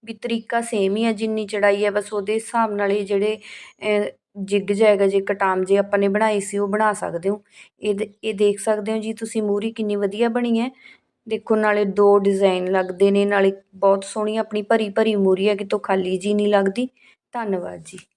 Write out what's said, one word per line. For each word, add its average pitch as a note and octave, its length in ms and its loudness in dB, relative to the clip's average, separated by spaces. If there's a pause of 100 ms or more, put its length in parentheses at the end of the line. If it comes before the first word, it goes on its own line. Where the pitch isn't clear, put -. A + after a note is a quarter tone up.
ਵੀ A3+ 80 -12
ਤਰੀਕਾ A3+ 480 -4
ਸੇਮ G3+ 340 0
ਹੀ A3+ 100 0
ਆ। A3+ 60 2
ਜਿੰਨੀ A3 360 -2
ਚੜਾਈ G3+ 380 2
ਹੈ G#3 60 2
ਬਸ G#3 220 -4
ਉਹਦੇ G#3 200 -2
ਹਿਸਾਬ A3 380 -2
ਨਾਲ G3+ 200 0
ਹੀ G#3 120 0
ਜਿਹੜੇ, G3+ 340 0 (440)
ਅਹ, G#3 280 0 (280)
ਜਿਗ G3 340 -2
ਜੈਗ G#3 280 4
ਜੇ G3 220 2
ਕਟਾਮ G3 420 -2
ਜੇ F#3+ 140 2
ਆਪਾਂ G3+ 220 0
ਨੇ G3+ 80 2
ਬਣਾਏ G#3 320 2
ਸੀ G3+ 180 -6
ਉਹ G3+ 100 -2
ਬਣਾ G#3+ 260 0
ਸਕਦੇ E3+ 360 -4
ਹੋ। G#3 120 -4 (400)
ਇਹ G#3 140 -2
ਦੇ-, G3+ 140 -6 (140)
ਇਹ A3 100 -4
ਦੇਖ G3+ 260 0
ਸਕਦੇ G#3+ 320 -2
ਹੋ A3 60 -2
ਜੀ A3 160 -6
ਤੁਸੀਂ A3 300 -6
ਮੂਰੀ G3+ 280 -2
ਕਿੰਨੀ G#3 240 -4
ਵਧੀਆ G3+ 340 0
ਬਣੀ A#3 300 0
ਹੈ। A#3+ 100 -2 (580)
ਦੇਖੋ A3 280 -2
ਨਾਲੇ G#3 300 2
ਦੋ G3+ 340 6
ਡਿਜ਼ਾਈਨ F#3+ 520 2
ਲੱਗਦੇ F#3 400 2
ਨੇ, G3+ 140 2
ਨਾਲੇ G3 260 2 (240)
ਬਹੁਤ G3 280 2
ਸੋਹਣੀ G#3+ 340 -4
ਆਪਣੀ G#3+ 240 -4
ਭਰੀ A3 280 0
ਭਰੀ A3 260 0
ਮੂਰੀ F#3+ 340 2
ਹੈ, G3+ 60 2
ਕਿਤੋਂ G3+ 240 -4
ਖਾਲੀ F#3+ 380 -2
ਜੀ G3+ 160 -2
ਨਹੀਂ G#3 140 2
ਲੱਗਦੀ। G3+ 400 2 (460)
ਧੰਨਵਾਦ F3+ 520 -6
ਜੀ। - 120 -20 (200)